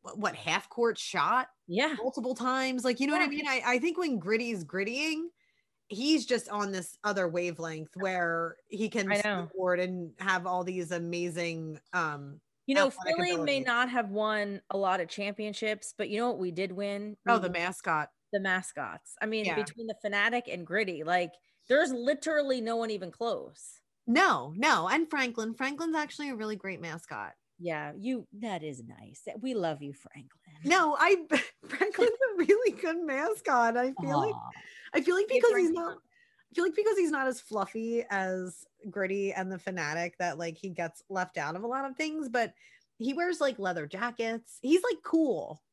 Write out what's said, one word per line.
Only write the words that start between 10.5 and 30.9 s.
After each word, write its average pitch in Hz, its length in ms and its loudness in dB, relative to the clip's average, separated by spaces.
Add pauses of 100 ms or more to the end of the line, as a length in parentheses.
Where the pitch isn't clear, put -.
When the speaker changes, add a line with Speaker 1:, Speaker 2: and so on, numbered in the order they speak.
Speaker 1:
these 180 300 -4
amazing, 170 880 -4 (120)
um, 147 480 -4 (260)
Speaker 2:
You 269 100 0
know, 294 100 6
Speaker 1:
athletic - 300 0
Speaker 2:
Philly 359 220 2
may 285 240 0
Speaker 1:
abilities. 254 40 -2
Speaker 2:
not 247 240 2
have 233 200 -2
won 208 600 -2
a 196 60 -4
lot 190 240 2
of 165 80 -4
championships, 208 880 -6
but 202 140 -4
you 208 80 -2
know 240 100 0
what 185 100 -2
we 180 140 -2
did 185 180 -4
win? 202 460 -6 (100)
Speaker 1:
Oh, 240 80 6
Speaker 2:
We 220 60 4
Speaker 1:
the 185 80 -2
Speaker 2:
won 175 40 -2
Speaker 1:
mascot. 170 580 -2 (220)
Speaker 2:
the 208 80 2
mascots. 185 800 -2
I 214 60 -2
mean, 214 200 0
Speaker 1:
Yeah. 165 100 0
Speaker 2:
between 226 320 -4
the 214 120 -6
Fanatic 220 460 0
and 175 180 -8
Gritty, 180 380 -2
like, 175 320 0 (320)
there's 277 260 4
literally 277 680 0
no 226 160 -2
one 226 140 -2
even 185 200 -6
close. - 680 -8 (260)
Speaker 1:
No, 226 500 4
no. 214 320 4
And 311 220 2
Franklin, 233 440 -2
Franklin's 294 420 -2
actually 302 340 -4
a 247 60 -6
really 214 200 -4
great 190 240 -8
mascot. 156 540 -8 (280)
Speaker 2:
Yeah, 151 360 -4
you, 233 280 -4 (140)
that 196 220 -6
is 135 200 -10
nice. - 460 -18 (120)
We 254 120 -4
love 165 300 -2
you, 143 100 -8
Franklin. - 380 -20 (340)
Speaker 1:
No, 320 340 4